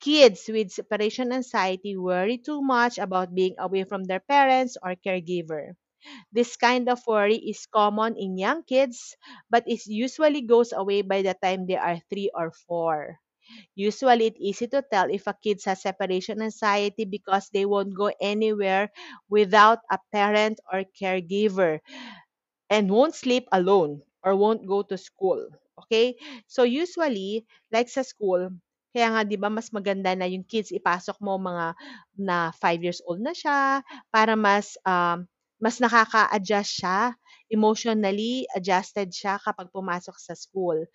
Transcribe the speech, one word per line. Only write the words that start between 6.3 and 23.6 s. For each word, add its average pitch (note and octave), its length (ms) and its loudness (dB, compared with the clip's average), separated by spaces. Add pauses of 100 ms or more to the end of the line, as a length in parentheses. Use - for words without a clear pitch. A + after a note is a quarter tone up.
This A#3 260 0
kind B3 300 2
of A#3+ 180 0
worry G#3+ 320 2
is - 320 -10
common G#3+ 480 0
in F#3+ 200 -6
young B3 280 -2
kids, B3+ 480 -2 (340)
but A#3 200 4
it A#3 180 -4
usually C4+ 560 0
goes A#3 320 4
away G3+ 280 0
by G3 200 0
the F#3 160 -2
time F#3+ 280 -2
they F#3 120 -2
are E3+ 220 -2 (100)
three G3 240 -4
or E3 160 -4 (160)
four. E3 540 -4 (540)
Usually, A3+ 580 4
it's - 80 -20
easy G3+ 320 -4
to C#4 100 0
tell F#3 280 0
if F#3+ 160 -6
a G3+ 80 -4
kid G#3 300 -4
has F#3+ 160 -2
separation F#3+ 600 -4
anxiety G#3 640 -2
because G3 480 -4
they G3 120 2
won't G3+ 300 0
go G3+ 160 0 (100)
anywhere G#3 720 0 (380)
without G#3+ 500 8 (120)
a F#3+ 80 -2 (120)
parent G#3+ 480 2 (120)
or F#3+ 120 -2 (140)
caregiver F#3 800 0 (920)
and G#3 220 2
won't C4+ 240 4
sleep B3 360 0
alone F3 500 2 (220)